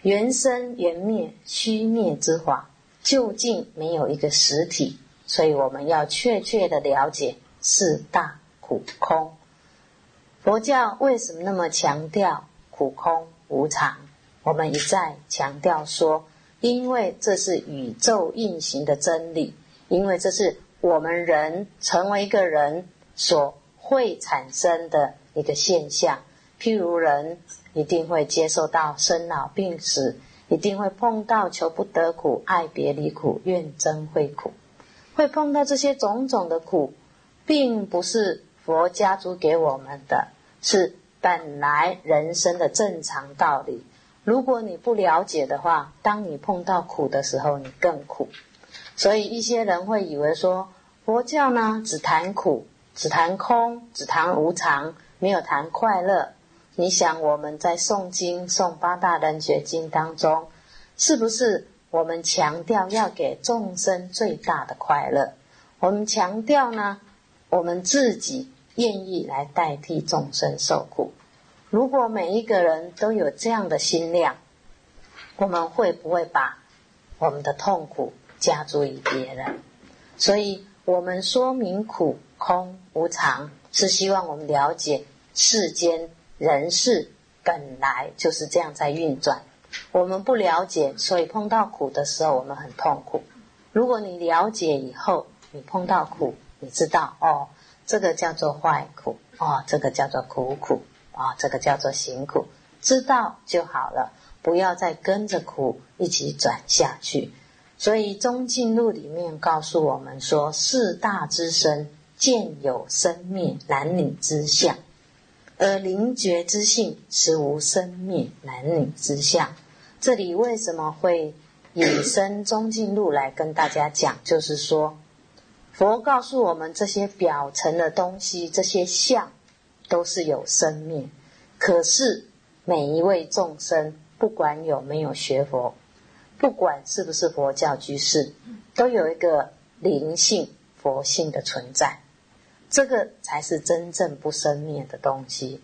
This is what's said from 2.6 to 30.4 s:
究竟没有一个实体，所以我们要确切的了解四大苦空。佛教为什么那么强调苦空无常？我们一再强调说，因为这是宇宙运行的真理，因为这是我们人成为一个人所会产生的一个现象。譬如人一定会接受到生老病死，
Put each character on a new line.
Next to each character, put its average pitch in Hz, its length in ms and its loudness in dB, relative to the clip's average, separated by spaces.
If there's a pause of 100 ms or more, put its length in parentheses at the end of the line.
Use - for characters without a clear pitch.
究 240 320 2
竟 220 400 -2
没 160 220 -4
有 143 120 0
一 143 80 -2
个 147 140 0
实 147 360 4
体， - 340 -4 (260)
所 - 180 0
以 156 120 6
我 135 140 2
们 139 180 -6
要 156 180 2
确 214 340 0
切 190 300 0
的 147 100 2
了 139 300 2
解 143 280 -4 (220)
四 156 520 2
大 - 280 -2 (200)
苦 - 240 -4 (160)
空。 160 340 0 (1080)
佛 208 160 4
教 233 400 2
为 262 180 4
什 202 160 -8
么 165 80 -12
那 190 100 -4
么 180 160 0
强 156 420 0
调 170 360 0 (240)
苦 135 220 -2
空 165 360 0 (200)
无 147 200 0
常？ 151 300 -2 (460)
我 156 100 2
们 151 200 -2
一 147 40 0
再 160 400 0 (120)
强 139 300 -4
调 156 240 2
说， 156 420 2 (360)
因 247 280 0
为 233 300 0
这 196 160 2
是 180 220 -2
宇 135 340 -8
宙 190 420 2
运 190 280 -4
行 143 240 -4
的 147 100 2
真 165 380 -2
理， 156 220 -4 (320)
因 190 180 2
为 190 120 0
这 190 140 0
是 180 260 0 (220)
我 170 200 4
们 170 260 -2
人 165 420 0 (120)
成 185 320 0
为 202 140 0
一 - 20 -12
个 196 200 2
人 156 400 0 (280)
所 143 400 2 (220)
会 240 400 0
产 131 360 -4
生 170 360 0
的 147 260 2 (180)
一 151 80 -2
个 147 140 -2
现 156 340 0
象。 - 300 0 (400)
譬 220 180 0
如 170 200 0
人 160 420 0 (340)
一 156 100 0
定 160 240 0
会 160 180 2
接 160 220 2
受 160 200 0
到 156 300 0
生 170 300 0
老 147 200 -4
病 185 320 -4
死， - 380 -2 (300)